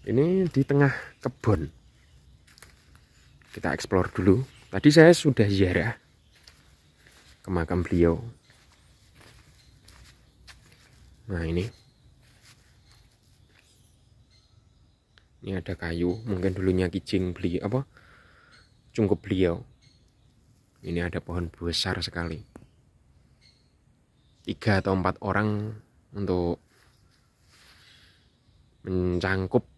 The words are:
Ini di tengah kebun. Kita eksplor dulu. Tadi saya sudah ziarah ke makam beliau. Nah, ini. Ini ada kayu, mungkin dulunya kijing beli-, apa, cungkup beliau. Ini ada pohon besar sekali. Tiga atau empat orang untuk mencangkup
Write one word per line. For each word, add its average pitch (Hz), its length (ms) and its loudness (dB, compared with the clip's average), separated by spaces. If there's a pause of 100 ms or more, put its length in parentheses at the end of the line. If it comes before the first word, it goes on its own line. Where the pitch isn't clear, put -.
Ini 170 480 0
di 139 160 0
tengah 139 260 4 (300)
kebun. 95 480 -2 (1800)
Kita 87 240 -6
eksplor 92 340 0
dulu. 95 300 4 (320)
Tadi 98 160 4
saya 160 240 10
sudah 135 320 4
ziarah 95 480 0 (1500)
ke - 80 -14
makam 87 320 -2
beliau. 85 320 4 (3000)
Nah, 87 180 -4
ini. 87 220 -4 (3750)
Ini 95 140 -6
ada 87 180 -8
kayu, 87 480 -4
mungkin 95 320 -2
dulunya 92 320 0
kijing 92 400 -4
beli-, 87 320 -4
apa, 127 240 -4 (1120)
cungkup 101 260 2
beliau. 90 400 0 (1200)
Ini 87 240 -4
ada 85 160 -6
pohon 87 300 -8
besar 85 500 -4
sekali. 85 380 -8 (2000)
Tiga 101 400 0
atau 95 140 0
empat 90 260 -2
orang 104 540 -2 (400)
untuk 90 420 -2 (2250)
mencangkup 92 800 -2 (120)